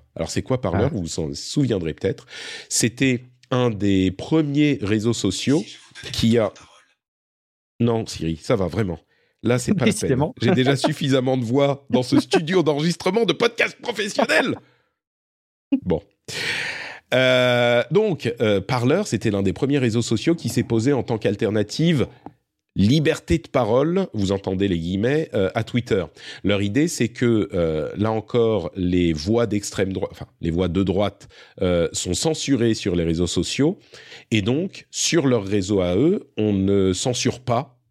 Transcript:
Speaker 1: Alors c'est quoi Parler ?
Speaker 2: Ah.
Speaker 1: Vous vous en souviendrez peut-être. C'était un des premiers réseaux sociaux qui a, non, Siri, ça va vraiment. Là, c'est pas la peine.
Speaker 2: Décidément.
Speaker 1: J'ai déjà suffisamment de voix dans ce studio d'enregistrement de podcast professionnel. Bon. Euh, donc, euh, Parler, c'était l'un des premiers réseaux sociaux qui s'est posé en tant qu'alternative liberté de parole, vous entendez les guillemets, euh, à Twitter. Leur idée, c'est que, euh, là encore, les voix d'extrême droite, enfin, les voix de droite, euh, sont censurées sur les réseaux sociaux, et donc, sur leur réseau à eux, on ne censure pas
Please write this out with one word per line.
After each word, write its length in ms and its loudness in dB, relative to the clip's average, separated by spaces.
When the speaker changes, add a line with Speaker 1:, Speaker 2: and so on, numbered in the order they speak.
Speaker 1:
Alors 160 -6
c'est 100 -4
quoi 220 -2
Parler ? 240 0
Speaker 2:
Ah. 40 0
Speaker 1:
Vous 120 -4
vous 180 -6
en 140 -4
souviendrez 580 -2
peut-être. 340 -6
C'était 540 0
un 180 2
des 420 2
premiers 680 0
réseaux 320 0
sociaux 500 0
qui 240 4
a, 160 0
non, 260 0
Siri, 340 -4
ça 160 0
va 100 0
vraiment. 320 -4
Là, 160 2
c'est 140 0
pas 80 -2
la 60 2
peine. 60 2
Speaker 2:
Décidément. 480 -2
Speaker 1:
J'ai 120 2
déjà 240 2
suffisamment 600 0
de 80 -2
voix 460 0
dans 120 2
ce 180 2
studio 420 2
d'enregistrement 640 0
de 80 0
podcast 480 0
professionnel. 760 -2
Bon. 180 -2
Euh, 760 4
donc, 500 0
euh, 200 2
Parler, 440 0
c'était 260 -2
l'un 120 0
des 100 2
premiers 260 0
réseaux 240 0
sociaux 320 0
qui 140 -6
s'est 160 0
posé 280 0
en 100 0
tant 160 -4
qu'alternative 880 0
liberté 600 2
de 100 -18
parole, 640 2
vous 200 0
entendez 360 0
les 100 0
guillemets, 540 -2
euh, 220 2
à 100 -2
Twitter. 400 -2
Leur 160 2
idée, 280 0
c'est 200 -2
que, 460 0
euh, 420 -2
là 160 0
encore, 640 0
les 380 2
voix 320 0
d'extrême 480 -4
droite, 180 -6
enfin, 140 -16
les 80 -2
voix 180 0
de 140 0
droite, 460 -2
euh, 300 2
sont 200 -4
censurées 640 0
sur 200 -2
les 100 2
réseaux 220 0
sociaux, 520 0
et 120 2
donc, 480 -4
sur 360 0
leur 200 2
réseau 340 0
à 160 2
eux, 400 2
on 160 2
ne 400 4
censure 480 -2
pas 380 -4